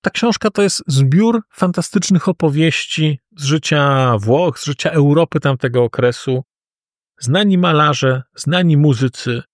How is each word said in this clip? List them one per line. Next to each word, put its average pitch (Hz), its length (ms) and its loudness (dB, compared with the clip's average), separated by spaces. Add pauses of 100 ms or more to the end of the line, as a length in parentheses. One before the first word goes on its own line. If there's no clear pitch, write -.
Ta - 100 -4
książka - 400 -2
to 202 120 -2
jest 196 240 -2
zbiór 170 560 2 (100)
fantastycznych 180 760 -2
opowieści 156 920 -2 (160)
z 151 80 -12
życia 139 720 0
Włoch, 139 400 0
z - 60 -14
życia - 260 -4
Europy 151 500 2
tamtego 127 440 0
okresu. 123 580 -2 (800)
Znani 185 380 2
malarze, 147 640 2 (120)
znani 170 420 0
muzycy 127 680 0 (120)